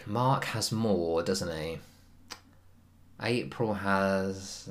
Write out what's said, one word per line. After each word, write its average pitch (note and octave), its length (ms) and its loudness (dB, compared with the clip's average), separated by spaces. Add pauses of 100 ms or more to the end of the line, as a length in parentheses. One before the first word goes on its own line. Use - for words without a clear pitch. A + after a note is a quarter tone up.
Mark A#2+ 400 2
has - 260 -2
more, F2 520 2
doesn't F#2+ 380 -2
he? D#2+ 160 -4 (1400)
April A2+ 540 0
has, G2 960 0